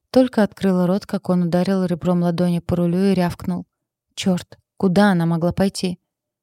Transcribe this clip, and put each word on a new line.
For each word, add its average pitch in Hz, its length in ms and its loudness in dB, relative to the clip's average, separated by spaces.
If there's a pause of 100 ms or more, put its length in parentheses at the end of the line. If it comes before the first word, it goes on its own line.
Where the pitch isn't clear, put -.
(120)
Только 247 320 2
открыла 185 420 0
рот, 185 200 -2
как - 240 -6
он 180 140 2
ударил 180 420 0
ребром 175 380 -2
ладони 175 360 0
по - 160 -4
рулю 175 360 0
и - 20 2
рявкнул: 175 520 -4 (500)
"Чёрт, - 420 -4 (200)
куда 196 340 4
она 170 160 2
могла 170 260 0
пойти?" 190 460 -4 (440)